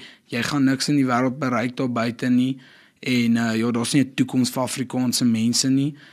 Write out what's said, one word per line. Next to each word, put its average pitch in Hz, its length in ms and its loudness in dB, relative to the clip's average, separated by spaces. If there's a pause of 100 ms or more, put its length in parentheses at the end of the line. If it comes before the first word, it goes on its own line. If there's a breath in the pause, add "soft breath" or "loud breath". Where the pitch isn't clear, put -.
(260 loud breath)
"Jy 117 180 -4
gaan 139 200 0
niks 135 260 2
in 147 60 2
die 139 100 4
wêreld 127 340 0
bereik 123 360 -2
daar 131 160 -2
buite 120 380 -2
nie." 127 300 2 (440 loud breath)
En, 117 340 2
eh, 113 200 0
ja, 117 140 0
daar's 117 220 -2
nie 143 100 4
'n 131 100 -12
toekoms 127 360 0
vir 131 140 -4
Afrikaanse 127 640 -2
mense 117 440 2
nie. 139 260 0 (180 loud breath)